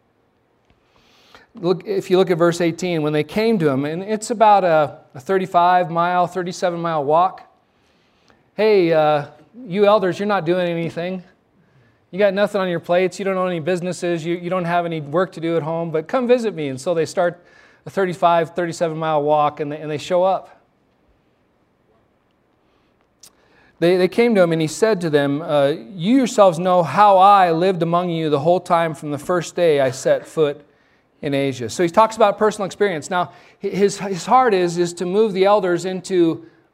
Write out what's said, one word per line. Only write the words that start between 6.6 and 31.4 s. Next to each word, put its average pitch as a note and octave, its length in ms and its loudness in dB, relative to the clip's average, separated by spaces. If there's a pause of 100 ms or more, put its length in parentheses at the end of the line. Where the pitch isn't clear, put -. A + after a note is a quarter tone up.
mile E3 240 -4
walk. E3 500 0 (1000)
"Hey, G3 380 4
uh, D3+ 320 2 (420)
you G3+ 180 0
elders, G3+ 320 4
you're G3+ 120 -4
not F#3+ 160 0
doing F3 240 0
anything. E3+ 520 -6 (880)
You F3+ 100 -6
got G3+ 140 4
nothing G3+ 280 0
on F#3 80 -2
your E3+ 100 -2
plates. F3+ 400 0
You G3 60 -6
don't F#3+ 100 -2
own F#3 140 -2
any F3 100 -4
businesses. E3+ 680 -4
You, E3+ 120 -4
you F3 120 -8
don't F#3 140 -2
have F3 220 -2
any E3 160 -6
work E3 320 -4
to E3 80 -14
do E3 160 -2
at D#3 60 -2
home, E3 280 -6
but D#3+ 160 -4
come B3+ 180 -2
visit A#3 300 0
me." D3+ 140 -6
And C3 100 -8
so F3+ 140 -4
they E3 120 0
start F3 400 -4 (400)
a - 40 -18
thirty-five, E3+ 680 0
thirty-seven E3 420 -4
mile D#3+ 240 -2
walk, D3 380 0
and D3 140 -6
they, D3+ 40 -8
and D#3 140 -10
they D3+ 60 -6
show F3+ 260 -2
up. F#3 340 -2 (3250)
They, F3 180 4
they F#3 100 2
came A#3 280 2
to F#3+ 60 6
him, E3+ 120 2
and D#3+ 80 0
he D#3 80 -2
said A3 320 0
to F3 80 -4
them, C#3+ 320 0
uh, D3 260 0
"You G3 480 -2
yourselves G3+ 440 4
know F3+ 220 2
how F#3+ 360 4
I F#3+ 340 6
lived E3+ 320 0
among F3 260 0
you D#3+ 200 -4
the D3 100 2
whole F3 220 0
time E3 320 0
from D3+ 180 -10
the C#3+ 60 -6
first F3 360 -4
day D#3+ 280 2
I C3 100 0
set C#3 340 -2
foot D3 400 -4 (580)
in C#3+ 100 -4
Asia." C3+ 360 -4